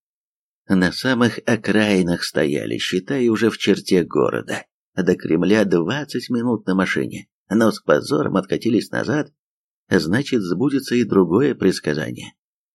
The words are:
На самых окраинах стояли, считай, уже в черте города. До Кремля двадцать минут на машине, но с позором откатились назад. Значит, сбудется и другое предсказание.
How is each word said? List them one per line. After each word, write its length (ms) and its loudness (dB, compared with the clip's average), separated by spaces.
На 220 2
самых 560 0
окраинах 760 2
стояли, 540 -2
считай, 520 -2
уже 200 2
в 80 -4
черте 460 2
города. 600 -2
До 200 2
Кремля 500 2
двадцать 640 -2
минут 380 -2
на 80 0
машине, 540 -2
но 220 4
с 80 -10
позором 560 0
откатились 560 -2
назад. 400 -4
Значит, 520 0
сбудется 520 -2
и 100 2
другое 520 2
предсказание. 800 -2